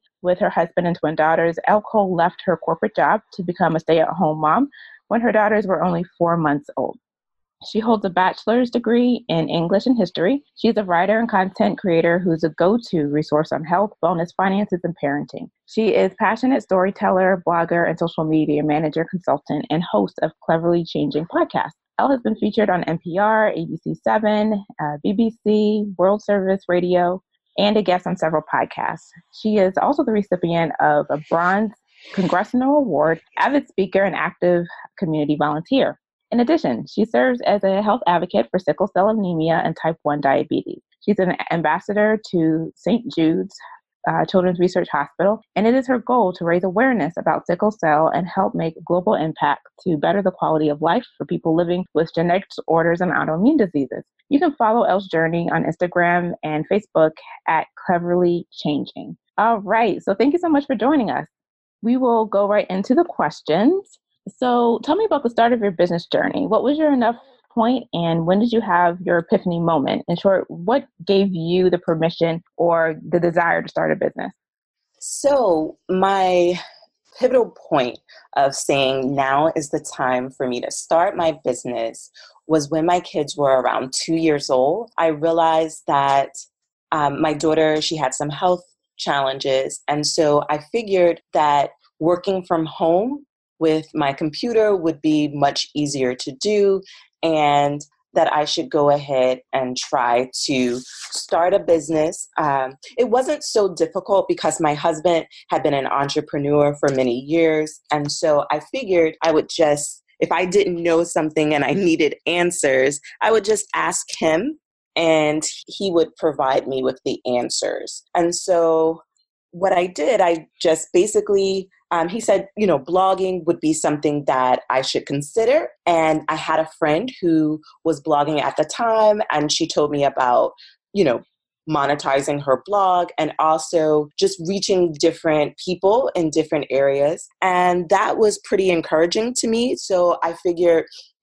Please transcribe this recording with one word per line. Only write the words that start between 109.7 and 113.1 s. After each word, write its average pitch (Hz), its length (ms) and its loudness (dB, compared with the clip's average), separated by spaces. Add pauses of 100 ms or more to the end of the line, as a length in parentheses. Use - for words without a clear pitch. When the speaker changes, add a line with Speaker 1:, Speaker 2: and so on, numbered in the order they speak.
Speaker 2:
if 165 100 0
I 180 140 0
didn't 180 360 0
know 170 220 2
something 156 500 0
and 143 120 0
I 135 80 0
needed 165 420 2 (100)
answers, 147 760 0 (200)